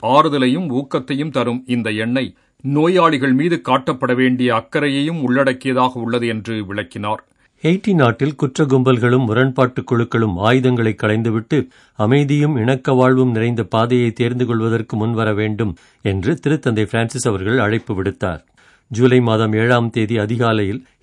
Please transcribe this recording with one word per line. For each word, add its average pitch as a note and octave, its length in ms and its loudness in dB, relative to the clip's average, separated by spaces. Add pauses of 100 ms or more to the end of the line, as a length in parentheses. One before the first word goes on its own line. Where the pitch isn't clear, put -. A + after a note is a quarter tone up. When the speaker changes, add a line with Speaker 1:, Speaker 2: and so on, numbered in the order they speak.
Speaker 1:
ஆறுதலையும் C#3+ 680 2
ஊக்கத்தையும் C#3+ 640 -4
தரும் B2 340 -4
இந்த A#2+ 260 -4
எண்ணெய் A2+ 420 -4 (300)
நோயாளிகள் D3 680 2
மீது D#3+ 280 0
காட்டப்பட C3 540 -2
வேண்டிய B2+ 400 2
அக்கறையையும் C#3+ 680 -2
உள்ளடக்கியதாக B2+ 760 0
உள்ளது A#2 280 -2
என்று A2 280 -6 (100)
விளக்கினார். G#2 580 -8 (400)
Speaker 2:
ஹெய்ட்டி F#3+ 300 0
நாட்டில் C#3 420 2
குற்ற D3 300 -2
கும்பல்களும் B2+ 600 2
முரண்பாட்டு B2+ 580 0
குழுக்களும் A2+ 540 0
ஆயுதங்களை A#2+ 560 2
களைந்துவிட்டு A2 640 -2 (420)
அமைதியும் C#3+ 580 2
இணக்க C3 360 0
வாழ்வும் B2+ 400 4
நிறைந்த A2+ 300 0
பாதையை A#2+ 480 0
தேர்ந்து B2 340 -2
கொள்வதற்கு A2+ 520 -2
முன்வர A2 360 0
வேண்டும் G#2+ 400 -2 (320)
என்று G2 280 -2
திருத்தந்தை C3+ 520 -2
பிரான்சிஸ் A#2 420 -4
அவர்கள் G#2 320 0
அழைப்பு G#2+ 360 -2
விடுத்தார். F#2 460 -4 (500)
ஜூலை B2 300 4
மாதம் A2 320 0
ஏழாம் A#2 360 0
தேதி A2 280 -2
அதிகாலையில் A2 640 -2 (220)